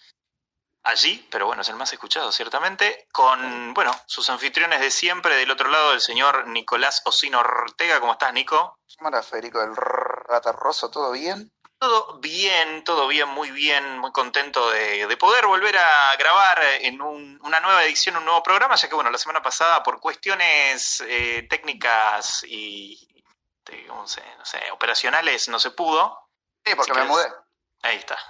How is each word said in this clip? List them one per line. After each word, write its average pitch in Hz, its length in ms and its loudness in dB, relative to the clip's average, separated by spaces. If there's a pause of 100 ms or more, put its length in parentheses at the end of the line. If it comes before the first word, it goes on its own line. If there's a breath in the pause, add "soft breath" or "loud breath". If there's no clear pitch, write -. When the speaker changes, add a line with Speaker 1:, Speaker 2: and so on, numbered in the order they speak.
(840 soft breath)
Speaker 1:
allí, 156 460 0
pero 101 160 -2
bueno, 110 160 -2
es 95 80 -6
el 110 60 -12
más 131 180 -8
escuchado, 143 380 -6
ciertamente, 180 800 -4
con, 127 640 0
bueno, 139 160 2 (160)
sus - 240 -4
anfitriones 143 480 0
de 135 100 2
siempre, 175 460 0
del 131 160 2
otro 131 180 0
lado, 151 240 4
el 120 80 0
señor 131 460 2
Nicolás 120 580 -2
Osino 131 340 0
Ortega. 120 600 0
¿Cómo 117 140 0
estás, 127 200 -2
Nico? 156 460 0 (180)
Speaker 2:
¿Cómo 156 120 -4
andas, 120 180 -2
Federico 120 320 -6
del 110 160 -2
Ratarroso? 117 1120 -2
¿Todo 139 220 -4
bien? 180 400 -8 (280)
Speaker 1:
Todo 226 380 0
bien, 160 680 -2
todo 160 240 0
bien, 147 220 0
muy 139 220 -8
bien, 139 480 -2
muy 127 120 -8
contento 127 600 0
de, 104 340 0
de 110 120 -2
poder 220 280 4
volver 196 320 2
a 147 400 6
grabar 175 420 4 (220)
en 131 220 -4
un, 147 400 -12
una 156 160 2
nueva 180 240 4
edición, 156 340 0
un 160 80 -4
nuevo 165 160 4
programa, 208 320 4
ya 180 160 0
que, 156 60 -6
bueno, 131 160 0
la 120 80 -2
semana 156 240 -4
pasada, 160 400 2
por 127 160 -2
cuestiones, 156 1040 0
eh, 120 420 -4
técnicas 113 1000 -2
y, 101 760 -16 (400)
de, - 220 -20
¿cómo 107 220 -16
se, - 160 -10 (160)
no - 40 -20
sé, - 160 -10 (120)
operacionales, 127 760 0
no 117 100 -4
se 123 100 0
pudo. 165 600 -2 (360)
Speaker 2:
Sí, 208 80 0
porque 135 200 0
Speaker 1:
Así 131 60 2
Speaker 2:
me 131 60 2
Speaker 1:
que 139 60 0
Speaker 2:
mudé. 165 160 2 (560)
Speaker 1:
Ahí 117 140 -2
está, - 200 -10 (120)